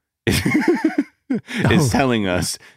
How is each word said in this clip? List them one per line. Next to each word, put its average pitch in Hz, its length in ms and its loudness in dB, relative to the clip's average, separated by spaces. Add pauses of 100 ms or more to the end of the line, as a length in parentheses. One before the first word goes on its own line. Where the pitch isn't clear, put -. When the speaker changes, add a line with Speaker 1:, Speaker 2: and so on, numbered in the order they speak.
Speaker 1:
<laughs> - 220 -12
is 90 160 0 (1200)
Speaker 2:
Oh. 123 260 4
Speaker 1:
telling 117 360 0
us 90 320 -2 (180)